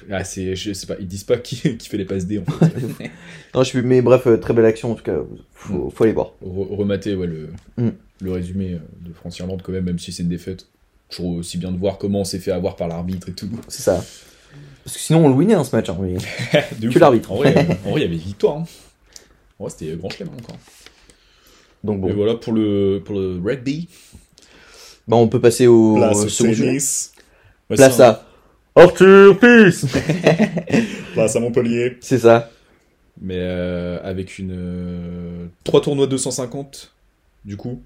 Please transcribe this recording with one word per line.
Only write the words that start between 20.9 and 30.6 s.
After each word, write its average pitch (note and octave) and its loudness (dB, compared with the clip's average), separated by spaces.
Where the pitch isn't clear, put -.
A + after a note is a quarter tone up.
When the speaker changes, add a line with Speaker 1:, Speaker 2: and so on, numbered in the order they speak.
Speaker 2:
Donc G2+ -4
bon. F#2 -2
Speaker 1:
Et F#2 0
voilà G#2 0
pour A#2 -8
le, G2+ 0
pour G#2 -10
le F#2 -4
rugby. C#3 -6
Speaker 2:
Bah, A2+ 2
on A2+ 4
peut A#2+ -2
passer A#2+ 4
au A2+ 6
Speaker 1:
Place G#2+ 2
au G#2+ -2
Speaker 2:
second A2+ 0
sujet. A2+ 0
Speaker 1:
tennis. - -4
Ouais, G#2+ -4
Speaker 2:
Place F3 6
Speaker 1:
ça, A#2+ 4
Speaker 2:
à D#3 12
Arthur F#3+ 10
Fils. A3+ 6
Speaker 1:
<laughs> - -2